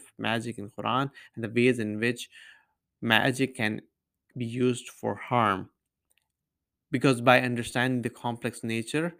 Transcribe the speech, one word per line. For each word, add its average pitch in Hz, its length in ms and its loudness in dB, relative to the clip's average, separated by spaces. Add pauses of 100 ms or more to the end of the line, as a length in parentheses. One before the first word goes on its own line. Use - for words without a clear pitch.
(180)
magic 113 420 -4
in 101 100 -12
Quran, 120 400 -2 (240)
and 113 100 -10
the 110 60 -6
ways 120 300 2
in 107 200 -4
which 120 300 -2 (720)
magic 123 540 2
can 107 260 -2 (560)
be 123 80 -4
used 123 440 -2
for 110 260 -6
harm. 110 540 2 (1200)
Because 131 280 2
by 127 220 8
understanding 123 640 -2
the 120 80 -2
complex 117 520 -8
nature, 120 560 -2